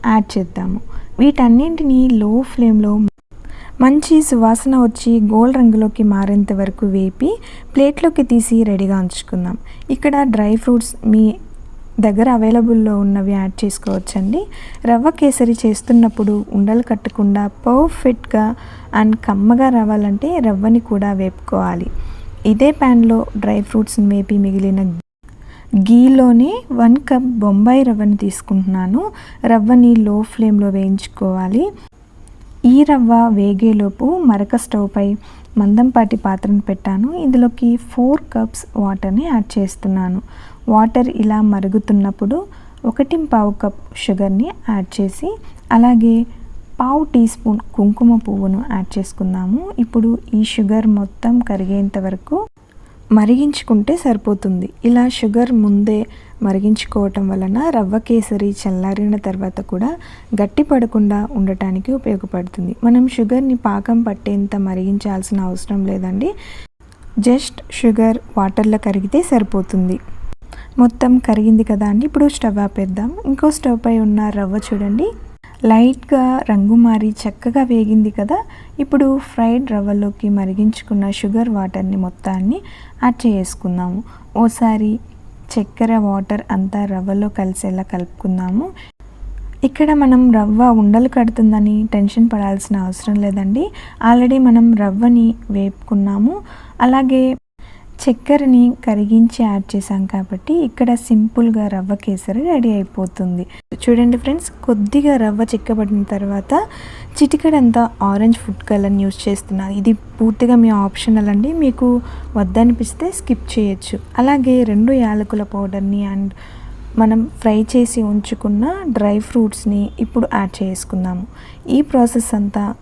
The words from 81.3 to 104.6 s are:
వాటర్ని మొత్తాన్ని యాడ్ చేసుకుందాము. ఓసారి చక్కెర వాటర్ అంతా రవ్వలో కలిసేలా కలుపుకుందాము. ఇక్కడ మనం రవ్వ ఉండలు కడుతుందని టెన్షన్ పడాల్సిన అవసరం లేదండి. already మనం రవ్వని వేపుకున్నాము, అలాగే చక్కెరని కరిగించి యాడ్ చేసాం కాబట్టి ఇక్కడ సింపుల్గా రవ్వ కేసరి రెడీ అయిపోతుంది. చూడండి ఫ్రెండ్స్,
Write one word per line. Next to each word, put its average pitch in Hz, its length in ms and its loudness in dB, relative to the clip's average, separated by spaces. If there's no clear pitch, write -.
వాటర్ని 190 480 -4
మొత్తాన్ని 190 520 -4
యాడ్ 247 220 0
చేసుకుందాము. 185 720 -4
ఓసారి 220 500 0
చక్కెర 226 400 -2
వాటర్ 196 360 -4
అంతా 190 260 -4
రవ్వలో 196 360 -2
కలిసేలా 190 540 -4
కలుపుకుందాము. 185 760 -4
ఇక్కడ 302 200 0
మనం 254 200 6
రవ్వ 214 320 4
ఉండలు 226 380 4
కడుతుందని 214 560 2
టెన్షన్ 208 400 2
పడాల్సిన 196 420 -4
అవసరం 208 280 -6
లేదండి. 196 400 -2
already 247 400 4
మనం 233 180 6
రవ్వని 226 460 4
వేపుకున్నాము, 202 800 -2
అలాగే 262 360 2
చక్కెరని 262 580 4
కరిగించి 220 580 2
యాడ్ 196 280 -2
చేసాం 196 280 -4
కాబట్టి 190 400 -6
ఇక్కడ 240 220 -2
సింపుల్గా 220 640 2
రవ్వ 190 220 -4
కేసరి 196 420 -4
రెడీ 247 300 2
అయిపోతుంది. 185 640 -4
చూడండి 240 400 2
ఫ్రెండ్స్, 302 260 -4